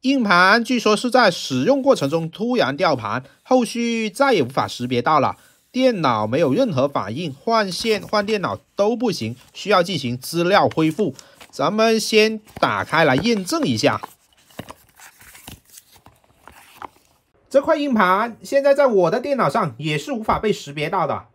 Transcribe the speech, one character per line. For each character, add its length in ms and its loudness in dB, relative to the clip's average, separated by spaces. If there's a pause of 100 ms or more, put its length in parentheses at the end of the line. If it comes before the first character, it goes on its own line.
硬 200 0
盘 420 4
据 160 0
说 160 2
是 140 -4
在 220 4
使 320 -4
用 180 2
过 140 4
程 120 -4
中 220 -4
突 260 -4
然 220 0
掉 180 2
盘， 280 -6 (180)
后 240 2
续 420 -4
再 260 0
也 100 2
无 40 -4
法 200 -4
识 180 -8
别 160 -2
到 180 2
了。 160 0 (360)
电 300 0
脑 260 2
没 120 -2
有 140 2
任 180 0
何 160 0
反 300 -4
应， 160 -8
换 380 -2
线、 300 -2
换 220 -2
电 180 -2
脑 180 -6 (160)
都 200 0
不 160 -2
行， 240 -6 (160)
需 200 -4
要 100 4
进 160 -2
行 180 -6
资 280 -4
料 260 4
恢 220 0
复。 240 -4 (340)
咱 240 -4
们 260 2
先 400 2 (220)
打 240 0
开 180 2
来 120 4
验 280 0
证 200 -4
一 120 0
下。 240 0 (3500)
这 100 4
块 160 0
硬 180 -2
盘 500 2
现 200 0
在 120 6
在 100 2
我 260 4
的 80 -2
电 180 -2
脑 120 2
上 300 -2
也 180 -2
是 140 -8
无 100 -6
法 160 -2
被 160 -2
识 180 -12
别 160 -6
到 200 -2
的。 280 -6